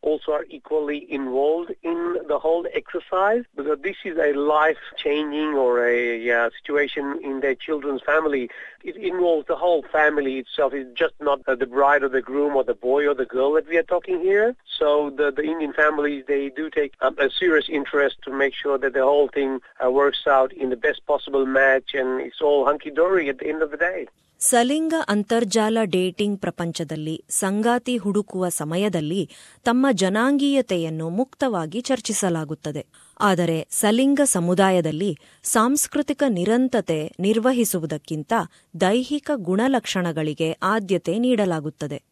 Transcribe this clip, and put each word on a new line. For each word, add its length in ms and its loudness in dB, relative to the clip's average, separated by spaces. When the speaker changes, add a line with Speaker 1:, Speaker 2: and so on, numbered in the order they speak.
Speaker 1:
also 280 -2
are 80 -4
equally 420 -4
involved 520 0
in 60 -4
the 60 0
whole 300 0
exercise, 640 -2
because 220 -2
this 100 -12
is 80 -4
a 40 0
life-changing 960 0
or 80 4
a, 80 0
uh, 180 0
situation 480 -2
in 60 -4
their 200 0
children's 460 -4
family. 320 2
It 60 -12
involves 360 2
the 160 -2
whole 200 2
family 460 2
itself. 280 -2
It's 120 -14
just 140 -2
not, 180 2
uh, 80 0
the 220 -4
bride 260 4
or 160 -2
the 120 -6
groom 280 0
or 140 0
the 60 -6
boy 200 4
or 140 0
the 140 -6
girl 200 2
that 100 -2
we 140 0
are 140 -6
talking 240 -2
here. 200 4
So 100 4
The, 140 0
the 140 -4
Indian 280 -4
families, 560 0
they 220 -2
do 200 -8
take, 120 -2
um, 160 0
a 100 2
serious 460 0
interest 420 0
to 100 -8
make 140 0
sure 120 0
that 160 -2
the 100 2
whole 340 4
thing, 160 -2
uh, 400 -2
works 340 2
out 360 2
in 80 -2
the 80 -4
best 280 -2
possible 380 0
match 460 2
and 180 -2
it's 280 -4
all 240 4
hunky-dory 580 0
at 100 -6
the 120 -4
end 100 -2
of 100 -2
the 80 -12
day. 280 -4
Speaker 2:
ಸಲಿಂಗ 540 2
ಅಂತರ್ಜಾಲ 720 0
ಡೇಟಿಂಗ್ 600 -2
ಪ್ರಪಂಚದಲ್ಲಿ 880 -6
ಸಂಗಾತಿ 680 0
ಹುಡುಕುವ 520 -2
ಸಮಯದಲ್ಲಿ 800 -2
ತಮ್ಮ 280 2
ಜನಾಂಗೀಯತೆಯನ್ನು 1160 0
ಮುಕ್ತವಾಗಿ 720 -2
ಚರ್ಚಿಸಲಾಗುತ್ತದೆ. 1040 -4
ಆದರೆ 520 2
ಸಲಿಂಗ 520 4
ಸಮುದಾಯದಲ್ಲಿ 960 2
ಸಾಂಸ್ಕೃತಿಕ 840 0
ನಿರಂತತೆ 920 0
ನಿರ್ವಹಿಸುವುದಕ್ಕಿಂತ 1120 0
ದೈಹಿಕ 540 0
ಗುಣಲಕ್ಷಣಗಳಿಗೆ 1300 0
ಆದ್ಯತೆ 540 0
ನೀಡಲಾಗುತ್ತದೆ. 840 0